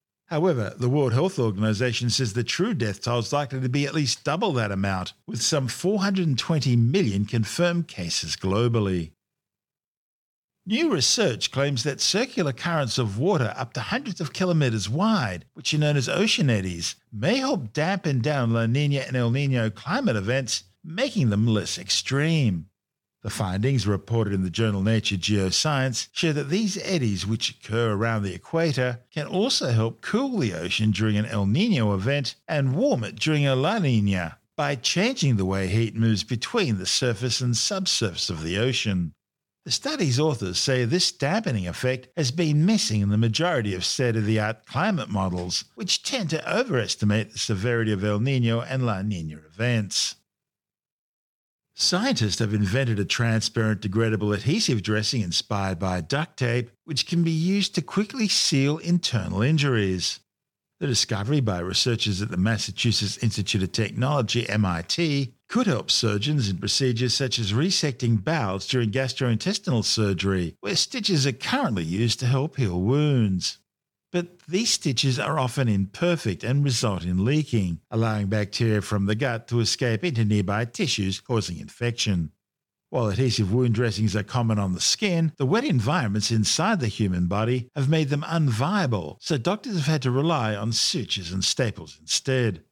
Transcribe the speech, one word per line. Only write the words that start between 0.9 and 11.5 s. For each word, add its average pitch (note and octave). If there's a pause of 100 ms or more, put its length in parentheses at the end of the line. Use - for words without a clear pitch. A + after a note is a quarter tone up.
Health D#3+
Organization A2
says A2
the A#2
true G#3+
death A2+
toll A#2+
is A2
likely C#3
to C3
be C#3
at C#3+
least C#3+
double E3+
that A2+
amount, F#2+ (140)
with A#2
some C#3
four F#3+
hundred F#3+
and C3
twenty C#3
million A#2
confirmed E3+
cases E2
globally. G2 (1500)
New C4+
research D3+